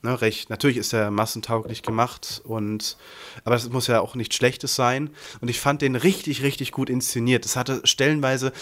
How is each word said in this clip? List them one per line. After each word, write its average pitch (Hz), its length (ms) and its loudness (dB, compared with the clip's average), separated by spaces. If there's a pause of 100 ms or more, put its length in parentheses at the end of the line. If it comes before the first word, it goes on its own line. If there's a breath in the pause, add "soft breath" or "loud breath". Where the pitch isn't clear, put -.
ne, 120 160 0
recht, 110 300 0
natürlich 117 280 2
ist 104 160 -2
er 107 180 2
massentauglich 110 720 -2
gemacht, - 600 -2
und, 107 540 -4 (460 loud breath)
aber 117 120 2
es 120 140 -4
muss 123 160 0
ja 113 160 4
auch 101 140 -4
nichts 117 200 -4
Schlechtes 127 400 0
sein. 135 360 0 (300 loud breath)
Und 120 80 -2
ich 117 100 -4
fand 143 240 2
den 131 120 2
richtig, 151 460 2
richtig 135 300 -2
gut 131 180 -2
inszeniert. 123 560 2
Es - 100 -2
hatte 127 280 -2
stellenweise, 131 680 2 (100)